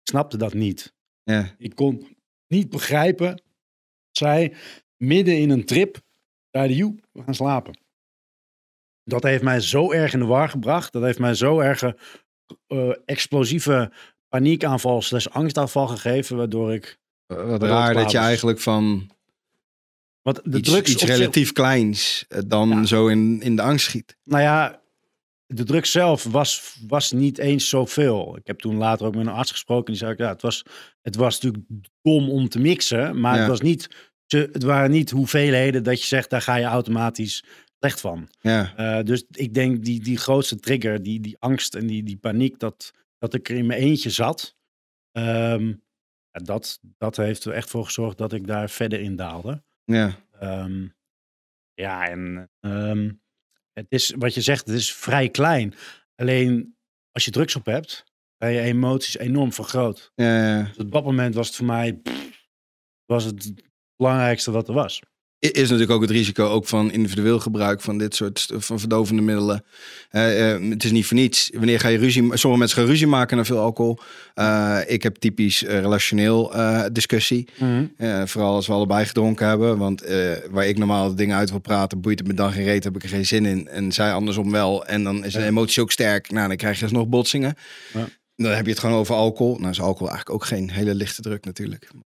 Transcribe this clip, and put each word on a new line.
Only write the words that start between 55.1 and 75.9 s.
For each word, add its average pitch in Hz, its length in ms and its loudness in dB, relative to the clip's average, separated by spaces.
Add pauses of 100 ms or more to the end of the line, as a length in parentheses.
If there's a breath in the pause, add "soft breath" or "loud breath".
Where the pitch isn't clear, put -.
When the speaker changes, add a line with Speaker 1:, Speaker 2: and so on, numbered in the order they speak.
Speaker 1:
klein. 139 440 0 (420 loud breath)
Alleen, 127 600 0 (360)
als - 140 -2
je 117 60 -6
drugs 143 240 0
op 117 100 -8
hebt, 135 380 -4 (340)
zijn 117 160 -2
je 120 60 0
emoties 127 580 0
enorm 127 360 0
vergroot. 117 640 -4
Speaker 2:
Ja, 117 220 4
ja, 110 200 2
ja. 104 60 0
Speaker 1:
Dus 104 220 -8
op 101 60 -10
dat 147 120 0
moment 127 320 0
was 117 120 -2
het - 80 -10
voor 123 100 -4
mij, 117 280 -2
pff, - 540 -12 (580)
was 120 180 0
het 104 200 -8
het 104 200 -14 (320)
belangrijkste 123 560 0
wat 110 160 -2
er 110 60 -6
was. 131 280 -2 (440)
Speaker 2:
I-, 156 60 4
is 143 100 2
natuurlijk 117 300 4
ook 110 100 4
het 110 80 2
risico 107 380 2
ook 107 200 0
van 107 240 2
individueel 107 480 2
gebruik 104 420 0
van 101 160 -4
dit 107 180 -4
soort 104 240 -4
st-, - 160 -4
van 107 240 -6
verdovende 110 420 2
middelen. 104 420 0 (460 loud breath)
Eh, 110 440 2
eh, 98 160 -2
het 110 140 -4
is 110 80 2
niet 110 140 4
voor 117 120 2
niets. - 360 2
Wanneer 113 260 2
ga - 80 2
je 113 100 4
ruzie 123 260 4
ma-, 120 120 2
sommige 123 260 4
mensen 117 180 2
gaan 120 80 4
ruzie 151 200 4
maken 127 300 2
na 113 80 2
veel 117 140 0
alcohol. 117 400 0 (340 loud breath)
Eh, 104 540 2
ik 104 160 -2
heb 107 120 0
typisch, 104 480 0
eh, 98 160 -2
relationeel, 104 720 2